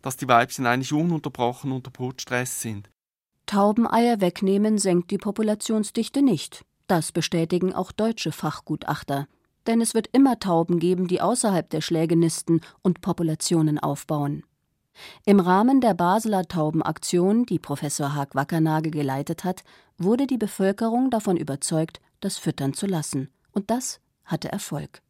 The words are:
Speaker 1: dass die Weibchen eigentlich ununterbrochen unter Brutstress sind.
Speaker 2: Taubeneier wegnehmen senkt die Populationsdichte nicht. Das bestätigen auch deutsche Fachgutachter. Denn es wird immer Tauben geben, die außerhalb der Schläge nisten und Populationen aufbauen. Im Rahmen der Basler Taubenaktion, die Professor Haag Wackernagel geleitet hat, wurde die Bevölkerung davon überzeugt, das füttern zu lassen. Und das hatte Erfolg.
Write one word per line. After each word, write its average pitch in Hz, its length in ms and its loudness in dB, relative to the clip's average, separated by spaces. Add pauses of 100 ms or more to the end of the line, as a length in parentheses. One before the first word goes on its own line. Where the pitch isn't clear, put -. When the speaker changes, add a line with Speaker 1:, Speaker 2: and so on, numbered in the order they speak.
Speaker 1:
dass 131 140 -8
die 131 120 -8
Weibchen 123 380 4
eigentlich 127 260 0
ununterbrochen 147 760 -2
unter 127 200 -6
Brutstress 127 720 -6
sind. 104 260 -8 (580)
Speaker 2:
Taubeneier 220 720 2
wegnehmen 196 580 2
senkt 175 320 2
die 196 80 -2
Populationsdichte 214 1040 -2
nicht. - 420 0 (220)
Das 170 260 0
bestätigen 175 640 0
auch - 180 -6
deutsche 214 400 -2
Fachgutachter. - 960 -6 (400)
Denn 226 160 2
es 226 120 -2
wird 226 180 0
immer 254 260 6
Tauben 170 400 2
geben, 180 300 0
die 175 120 0
außerhalb 196 480 0
der 156 140 -4
Schläge 165 340 0
nisten 165 460 2 (200)
und 180 180 0
Populationen 160 760 0
aufbauen. 147 640 -4 (840)
Im 202 140 8
Rahmen 208 400 4
der 226 140 4
Basler 185 500 2
Taubenaktion, 175 1000 0
die 170 140 -2
Professor 143 560 -4
Haag 139 200 -6
Wackernagel 160 560 0
geleitet 147 540 -4
hat, 185 200 -6 (320)
wurde 240 300 2
die 254 120 -2
Bevölkerung 226 720 0
davon 208 260 0
überzeugt, 156 640 -4 (200)
das - 180 -6
füttern 139 340 -4
zu - 140 -6
lassen. 151 420 -4 (240)
Und 202 180 -4
das 247 300 -4 (240)
hatte - 260 -6
Erfolg. - 600 -10